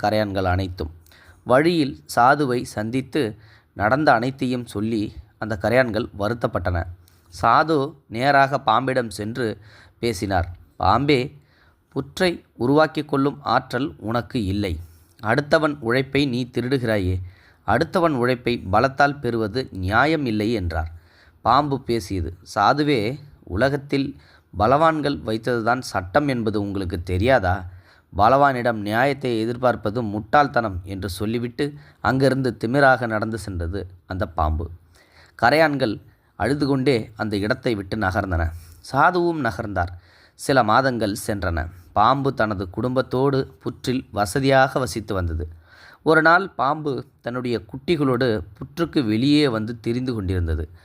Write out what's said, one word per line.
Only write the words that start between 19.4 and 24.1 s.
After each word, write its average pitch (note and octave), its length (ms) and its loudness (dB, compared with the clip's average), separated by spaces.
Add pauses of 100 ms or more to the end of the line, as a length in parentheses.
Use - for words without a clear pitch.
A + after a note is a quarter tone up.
நியாயம் B2 540 2
இல்லை" G#2+ 280 0
என்றார். E2 380 -4 (500)
பாம்பு C#3 400 2
பேசியது. G2 560 -4 (180)
"சாதுவே, C3 640 2 (240)
உலகத்தில் C3+ 760 -2 (420)